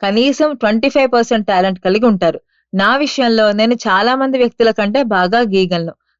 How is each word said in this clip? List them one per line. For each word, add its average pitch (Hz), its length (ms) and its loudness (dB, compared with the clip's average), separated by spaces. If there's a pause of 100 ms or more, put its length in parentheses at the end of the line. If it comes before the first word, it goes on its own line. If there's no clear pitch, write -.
కనీసం 262 520 0
ట్వంటీ 226 360 0
ఫైవ్ 269 240 2
పర్సెంట్ 233 340 0
టాలెంట్ 190 320 0
కలిగి 208 260 0
ఉంటారు. 180 360 0 (320)
నా 202 240 0
విషయంలో 233 540 0
నేను 220 220 0
చాలా 226 420 0
మంది 262 220 -2
వ్యక్తుల 233 340 0
కంటే 214 320 -2
బాగా 202 360 0
గీయగలను, 185 540 -2 (260)